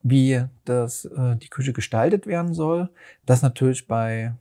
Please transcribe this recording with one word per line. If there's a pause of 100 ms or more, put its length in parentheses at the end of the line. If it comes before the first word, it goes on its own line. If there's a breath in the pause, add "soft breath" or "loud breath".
wie (220)
das,
äh,
die
Küche
gestaltet
werden
soll. (360 loud breath)
Das
ist
natürlich
bei